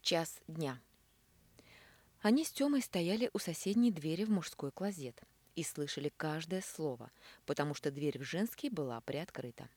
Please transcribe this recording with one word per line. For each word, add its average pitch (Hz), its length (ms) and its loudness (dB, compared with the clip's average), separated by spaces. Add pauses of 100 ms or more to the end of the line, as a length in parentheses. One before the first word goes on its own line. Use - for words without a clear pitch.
Час 165 340 0 (100)
дня. 147 340 -2 (1400)
Они 254 240 6
с - 60 -4
Тёмой 277 320 2
стояли 196 500 2
у 311 60 -2
соседней 208 520 4
двери 160 340 0
в 214 60 0
мужской 160 400 0
клозет 170 480 -4 (380)
и 165 60 -2
слышали 147 560 -4
каждое 160 420 -2
слово, 131 500 -6 (360)
потому 147 260 0
что 143 180 -2
дверь 143 280 0
в 131 40 -6
женский 202 460 -2
была 135 320 -2
приоткрыта. 135 680 -6 (100)